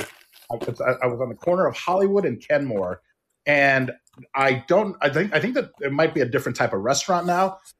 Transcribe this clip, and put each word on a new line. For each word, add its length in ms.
I 40
was, 260
I, 240
I 20
was 140
on 80
the 60
corner 320
of 100
Hollywood 480
and 200
Kenmore, 560
and 460
I 320
don't, 340
I 80
think, 240
I 60
think 140
that 160
it 140
might 200
be 80
a 40
different 320
type 160
of 80
restaurant 440
now, 340